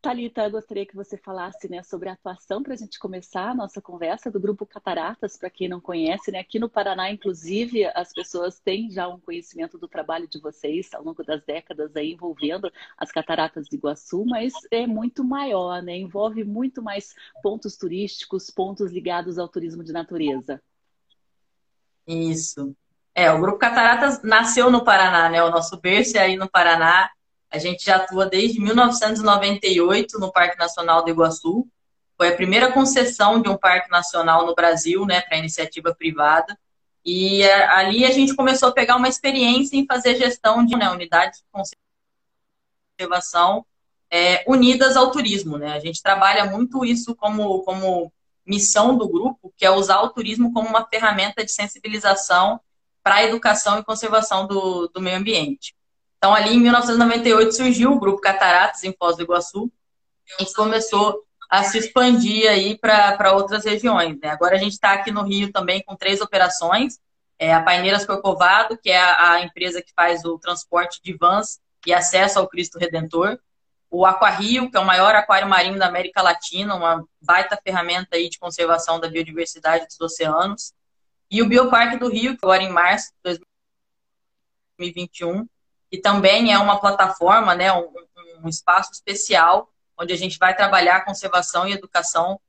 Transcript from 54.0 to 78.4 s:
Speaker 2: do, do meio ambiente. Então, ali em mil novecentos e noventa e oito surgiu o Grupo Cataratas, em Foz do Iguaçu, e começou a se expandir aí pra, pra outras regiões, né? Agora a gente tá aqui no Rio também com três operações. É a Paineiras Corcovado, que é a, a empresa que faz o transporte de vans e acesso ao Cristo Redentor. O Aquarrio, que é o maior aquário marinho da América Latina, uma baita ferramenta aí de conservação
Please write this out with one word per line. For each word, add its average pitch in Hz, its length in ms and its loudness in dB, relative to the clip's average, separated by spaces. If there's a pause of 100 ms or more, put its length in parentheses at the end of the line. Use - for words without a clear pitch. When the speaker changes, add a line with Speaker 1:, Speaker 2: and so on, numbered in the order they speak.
Speaker 2:
do, 190 400 -4
do 185 140 -10
meio 185 160 -4
ambiente. 196 580 -4 (480)
Então, 196 120 6
ali 214 180 2
em 240 60 6
mil 240 120 6
novecentos 233 260 2
e 240 60 6
noventa 233 240 2
e 226 60 6
oito 220 220 4
surgiu 254 360 2
o 285 80 4
Grupo 196 220 0
Cataratas, 196 600 2
em 190 100 -8
Foz 170 240 0
do 170 60 -8
Iguaçu, 175 480 -4 (680)
e 190 140 -4
começou 214 720 -2 (240)
a 196 140 4
se 226 160 -2
expandir 220 680 2
aí 202 300 2
pra, 208 400 4
pra 196 160 4
outras 196 320 0
regiões, 208 540 0
né? 151 100 -8
Agora 170 260 2
a 190 40 2
gente 202 200 -4
tá 196 140 2
aqui 196 160 -4
no 208 140 -4
Rio 202 280 -4
também 190 320 -4
com 196 120 -14
três 196 260 -2
operações. 190 800 0 (400)
É 160 120 0
a 160 120 4
Paineiras 185 420 2
Corcovado, 196 720 2
que 190 140 -4
é 180 100 4
a, 175 300 4
a 175 100 4
empresa 175 400 -8
que - 140 -20
faz 170 280 2
o 165 140 -6
transporte 175 640 -4
de 185 100 -12
vans 180 460 0 (280)
e 170 40 2
acesso 185 460 2
ao 190 100 2
Cristo 175 300 -8
Redentor. 170 600 -2 (500)
O 180 160 2
Aquarrio, 208 640 2
que - 80 0
é - 20 4
o 190 60 0
maior 190 300 6
aquário 202 340 2
marinho 190 300 2
da 185 80 2
América 180 340 -4
Latina, 185 540 -2
uma 165 280 0 (160)
baita 190 440 0
ferramenta 180 520 -4
aí 170 140 -2
de - 80 -14
conservação 165 640 -2